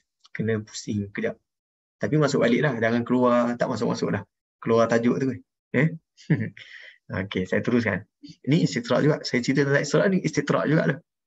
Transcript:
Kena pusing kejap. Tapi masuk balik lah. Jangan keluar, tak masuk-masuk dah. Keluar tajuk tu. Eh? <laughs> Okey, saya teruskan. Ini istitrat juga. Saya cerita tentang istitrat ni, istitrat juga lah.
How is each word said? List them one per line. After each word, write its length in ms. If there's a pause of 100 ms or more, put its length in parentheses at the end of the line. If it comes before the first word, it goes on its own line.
(340)
Kena 260
pusing 540
kejap. 260 (600)
Tapi 160
masuk 280
balik 200
lah. 160
Jangan 240
keluar, 560
tak 80
masuk-masuk 480
dah. 80 (360)
Keluar 280
tajuk 320
tu. 60 (500)
Eh? 200 (300)
<laughs> 220 (600)
Okey, 320
saya 180
teruskan. 460 (160)
Ini 420
istitrat 380
juga. 240
Saya 160
cerita 240
tentang 180
istitrat 240
ni, 160
istitrat 460
juga 180
lah. 100 (280)